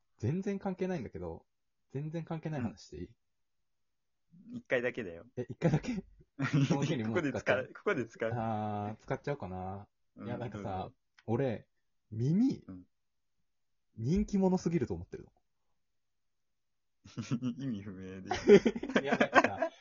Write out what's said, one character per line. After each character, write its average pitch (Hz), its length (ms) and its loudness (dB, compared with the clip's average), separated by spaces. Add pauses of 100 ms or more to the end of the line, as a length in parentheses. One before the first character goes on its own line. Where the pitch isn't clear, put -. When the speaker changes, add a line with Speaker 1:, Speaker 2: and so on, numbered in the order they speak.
(200)
Speaker 1:
全 147 220 -2
然 202 160 -4
関 190 180 -6
係 185 120 -4
な 185 80 -2
い 151 60 -6
ん - 20 -8
だ 101 60 -8
け - 100 -12
ど、 85 260 -10 (460)
全 147 180 -6
然 165 140 -8
関 160 160 -6
係 160 100 -6
な 156 100 -6
い - 20 -4
話 110 220 -6
し - 60 -20
て - 80 -14
い 82 60 -8
い？ - 60 -14 (1400)
Speaker 2:
う - 20 -14
ん。 123 60 -8
一 117 60 -20
回 131 160 2
だ 123 120 0
け 123 100 -6
だ 90 100 -8
よ。 87 120 -16 (100)
Speaker 1:
え、 123 140 -4
一 123 100 -8
回 165 120 4
だ 156 80 4
け？ 226 260 -6 (320)
Speaker 2:
<laughs> 139 320 4
Speaker 1:
そ 160 60 4
の 143 100 0
日 165 100 0
に 117 80 -2
も 113 120 -2
う 180 60 2
使 135 160 -2
っ 98 60 -6
ち - 80 2
ゃ 127 80 4
う？ - 160 -10
Speaker 2:
こ - 80 -18
こ 208 120 2
で 123 100 -2
使 - 200 -6
う。 113 60 0
こ - 40 -4
こ - 0 -
で - 20 -4
使 - 20 -4
う。 - 0 -
Speaker 1:
あ 107 580 -2
ー、 - 60 -20
使 135 120 -4
っ - 60 -10
ち - 60 -8
ゃ 143 60 -2
お - 20 -4
う - 20 -14
か 92 120 -10
な。 92 380 -8 (300)
Speaker 2:
う 104 60 -16
ん、 101 40 -10
Speaker 1:
い - 20 -10
や、 120 80 -6
な - 80 -6
ん 104 40 -8
か 107 100 -10
さ、 101 40 -10
Speaker 2:
ど 95 220 -6
う - 60 -14
ぞ。 - 40 -20 (300)
Speaker 1:
俺、 117 420 -2 (440)
耳、 151 560 2
Speaker 2:
う - 40 -16
ん。 92 120 -16 (1120)
Speaker 1:
人 160 280 0
気 202 120 -2
者 185 200 4
す 180 120 0
ぎ 165 100 0
る 117 80 -2
と - 60 -4
思 85 100 -8
っ - 20 -14
て - 120 -14
る - 80 -14
の。 - 60 -20 (1700)
Speaker 2:
<laughs> 120 540 -4
意 135 80 -4
味 107 140 -4
不 101 100 -10
明 92 300 -12
で。 - 100 -10
Speaker 1:
<laughs> - 720 8
い - 20 -2
や、 269 120 2
な 214 100 4
ん - 20 -4
か 269 120 6
さ、 247 280 0 (120)